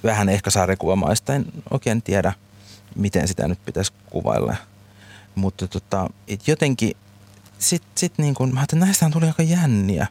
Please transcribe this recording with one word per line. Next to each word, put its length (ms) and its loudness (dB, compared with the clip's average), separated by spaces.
vähän 260 2
ehkä 200 2
sarjakuvamaista, 840 0
en 100 -2
oikein 300 -2
tiedä, 320 0
miten 320 0
sitä 200 -2
nyt 180 -4
pitäisi 280 -6
kuvailla. 460 -2
Mutta 320 -4
tota, 420 -4
et 200 -6
jotenkin 460 0
sit, 240 -2
sit 220 -2
niinku, 300 0
mä 120 0
ajattelin, 240 2
että 20 6
näistähän 260 4
tuli 140 2
aika 180 0
jänniä. 680 2